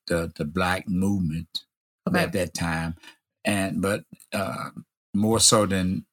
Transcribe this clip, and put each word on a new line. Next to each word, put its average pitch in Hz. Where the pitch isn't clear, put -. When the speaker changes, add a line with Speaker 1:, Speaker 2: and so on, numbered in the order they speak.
Speaker 1:
the, 85
the -
Black 90
movement 90
Speaker 2:
Okay. 180
Speaker 1:
at 165
that 90
time. 82
And, 95
but, 98
uh, -
more 110
so 107
than, 95